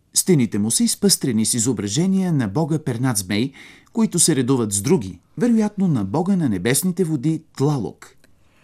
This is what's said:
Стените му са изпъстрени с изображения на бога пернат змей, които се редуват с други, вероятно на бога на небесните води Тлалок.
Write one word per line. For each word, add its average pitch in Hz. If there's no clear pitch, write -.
Стените 131
му 107
са 240
изпъстрени 135
с -
изображения 135
на 127
бога 151
пернат 123
змей, 104
които 220
се 160
редуват 120
с 101
други, 104
вероятно 214
на 120
бога 165
на 156
небесните 139
води 156
Тлалок. 135